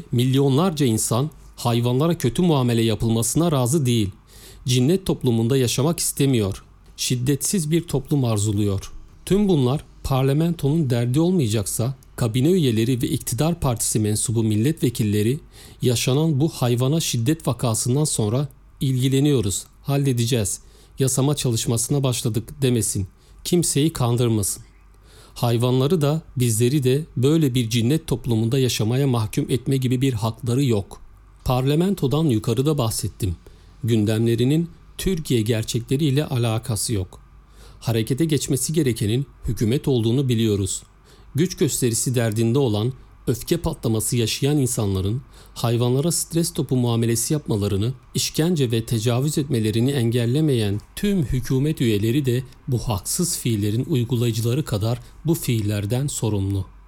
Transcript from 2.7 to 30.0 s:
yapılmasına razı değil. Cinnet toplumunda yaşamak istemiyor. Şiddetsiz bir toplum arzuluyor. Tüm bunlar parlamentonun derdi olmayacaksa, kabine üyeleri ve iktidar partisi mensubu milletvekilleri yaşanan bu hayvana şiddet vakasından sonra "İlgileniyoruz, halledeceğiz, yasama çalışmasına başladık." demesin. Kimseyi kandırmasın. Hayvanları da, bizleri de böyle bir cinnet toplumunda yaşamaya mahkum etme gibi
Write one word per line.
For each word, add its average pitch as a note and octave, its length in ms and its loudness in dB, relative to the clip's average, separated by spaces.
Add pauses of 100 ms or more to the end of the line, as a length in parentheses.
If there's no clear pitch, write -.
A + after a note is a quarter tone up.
yapılmasına A2+ 720 0
razı C3 340 2
değil. A2 240 2 (560)
Cinnet B2+ 400 2
toplumunda B2 500 0
yaşamak C3 440 0
istemiyor. A#2 640 0 (320)
Şiddetsiz C#3 760 -2
bir E3 120 2
toplum C#3 420 -2
arzuluyor. G#2 680 0 (340)
Tüm G3+ 220 2
bunlar C#3 360 2 (200)
parlamentonun C#3+ 840 2
derdi B2 300 0
olmayacaksa, B2+ 760 0 (220)
kabine B2+ 340 2
üyeleri B2 520 2
ve C#3+ 60 0
iktidar D3+ 520 -2
partisi B2 380 -2
mensubu A2 460 0
milletvekilleri A2 960 0 (420)
yaşanan B2+ 580 2
bu D#3+ 80 2
hayvana B2+ 520 0
şiddet C3+ 460 -2
vakasından B2 580 0
sonra B2 440 -2 (320)
"İlgileniyoruz, C3 840 0 (180)
halledeceğiz, B2 800 0 (380)
yasama C3+ 380 2
çalışmasına B2+ 680 0
başladık." A#2+ 600 -2
demesin. A2 440 0 (380)
Kimseyi D#3 480 2
kandırmasın. A#2 680 0 (720)
Hayvanları B2+ 680 2
da, D3 220 0 (140)
bizleri B2 480 2
de C3+ 200 2 (120)
böyle C#3+ 380 4
bir A#2+ 160 0
cinnet A#2+ 360 0
toplumunda A#2 520 0
yaşamaya B2+ 480 0
mahkum A#2+ 420 -2
etme C3+ 280 0
gibi B2+ 240 0